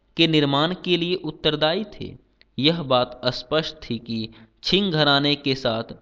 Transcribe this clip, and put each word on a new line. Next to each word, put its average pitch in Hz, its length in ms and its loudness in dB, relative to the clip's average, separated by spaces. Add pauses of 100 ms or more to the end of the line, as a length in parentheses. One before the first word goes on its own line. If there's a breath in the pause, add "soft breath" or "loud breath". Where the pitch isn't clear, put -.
(180)
के 165 100 6
निर्माण 151 560 2
के 180 140 2
लिए 175 180 -2
उत्तरदायी 156 760 -2
थे। 95 200 -12 (440)
यह 160 260 2
बात 123 360 0 (140)
स्पष्ट - 480 -4
थी 117 180 -6
कि 113 280 -6 (360 loud breath)
छिंग 190 300 2
घराने 143 440 4
के 139 180 -2
साथ 117 460 -4